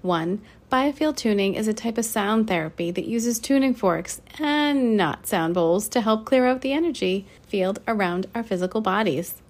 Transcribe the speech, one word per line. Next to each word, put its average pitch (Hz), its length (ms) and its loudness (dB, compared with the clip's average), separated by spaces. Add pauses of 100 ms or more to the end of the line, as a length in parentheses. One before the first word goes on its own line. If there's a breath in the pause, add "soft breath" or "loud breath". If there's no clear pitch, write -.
One, 175 360 0 (320 loud breath)
biofield 294 460 2
tuning 202 380 0
is 214 120 -2
a 214 60 0
type 220 240 -4
of 226 80 -2
sound 220 420 0
therapy 170 440 -2
that 180 160 -4
uses 226 320 -2
tuning 269 340 2
forks 175 480 -2 (160)
and 294 580 2
not 175 300 0
sound 170 300 0
bowls 180 340 2
to 247 120 0
help 220 240 0
clear 254 200 4
out 254 160 0
the 269 120 -2
energy 220 520 0 (220 loud breath)
field 196 400 -2
around 185 480 0
our 233 80 -4
physical 185 380 -2
bodies. 190 680 -2